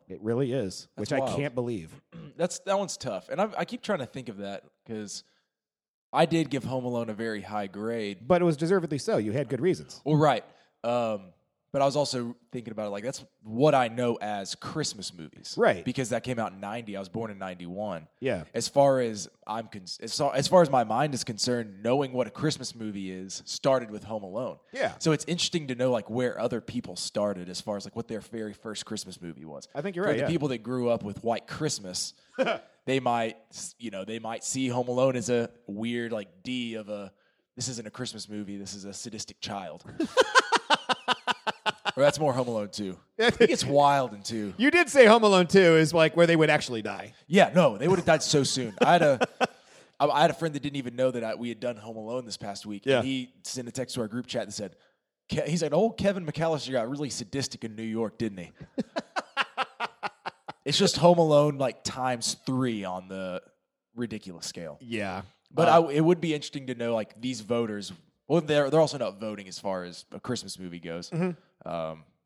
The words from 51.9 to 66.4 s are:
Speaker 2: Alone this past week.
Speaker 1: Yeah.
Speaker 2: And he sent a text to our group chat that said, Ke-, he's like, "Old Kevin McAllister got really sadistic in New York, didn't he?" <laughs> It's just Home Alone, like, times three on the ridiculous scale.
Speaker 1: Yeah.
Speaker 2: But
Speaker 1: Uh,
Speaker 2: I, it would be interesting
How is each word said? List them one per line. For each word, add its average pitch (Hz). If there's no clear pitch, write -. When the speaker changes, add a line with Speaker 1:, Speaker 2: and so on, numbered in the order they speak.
Speaker 2:
Alone 113
this 104
past 101
week. 104
Speaker 1:
Yeah. 135
Speaker 2:
And 117
he 131
sent 123
a 117
text 123
to 127
our 107
group 117
chat 101
that 107
said, 98
Ke-, 151
he's 175
like, 151
"Old 196
Kevin 190
McAllister 151
got 120
really 143
sadistic 127
in 110
New 110
York, 113
didn't 104
he?" 85
<laughs> -
It's 151
just 196
Home 170
Alone, 147
like, 127
times 127
three 127
on 92
the 92
ridiculous 104
scale. 78
Speaker 1:
Yeah. 101
Speaker 2:
But 160
Speaker 1:
Uh, 165
Speaker 2:
I, 151
it 151
would 170
be 165
interesting 143